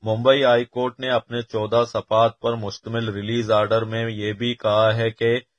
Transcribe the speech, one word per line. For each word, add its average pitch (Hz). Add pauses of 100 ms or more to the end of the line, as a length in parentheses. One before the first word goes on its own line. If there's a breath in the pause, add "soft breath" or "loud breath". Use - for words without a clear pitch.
ممبئی 120
ہائی 120
کورٹ 123
نے 131
اپنے 120
چودہ 113
صفحات 110
پر 117
مشتمل 113
ریلیز 107
آرڈر 110
میں 113
یہ 104
بھی 120
کہا 110
ہے 113
کہ 117 (180)